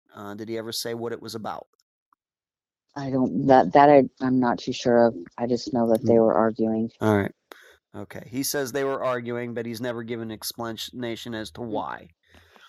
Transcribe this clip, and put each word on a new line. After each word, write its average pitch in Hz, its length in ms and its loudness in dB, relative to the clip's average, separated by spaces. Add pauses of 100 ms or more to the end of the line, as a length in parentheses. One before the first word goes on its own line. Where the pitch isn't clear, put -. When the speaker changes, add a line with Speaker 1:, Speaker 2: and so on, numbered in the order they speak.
(160)
Speaker 1:
Uh, 104 200 -12
did 107 140 -10
he 113 80 -6
ever 113 140 -8
say 117 220 -8
what 117 200 -6
it - 80 -10
was 107 140 -12
about? 104 320 -10 (1300)
Speaker 2:
I 139 140 -6
don't, 135 380 0
that, 131 260 6
that 143 160 8
I, 143 140 8 (180)
I'm 131 180 2
not 120 200 0
too 127 140 -6
sure 120 340 4
of. 117 80 0 (220)
I 120 100 -4
just 123 260 -4
know 117 180 2
that 110 140 2
they 117 80 4
Speaker 1:
Mm. 117 60 8
Speaker 2:
were 113 160 4
arguing. 110 560 0 (100)
Speaker 1:
All 107 160 4
right. 98 160 -2 (600)
Okay. 101 360 -14
He 131 120 -6
says 135 280 -4
they 139 120 -4
were 135 200 -4
arguing, 120 500 -4
but 113 120 -8
he's 117 160 -10
never 120 220 -6
given 113 280 -8
an - 20 -10
explanation 113 1040 -10
as 110 160 -10
to 120 100 -14
Speaker 2:
Mm. 120 80 -8
Speaker 1:
why. 82 400 -8 (600)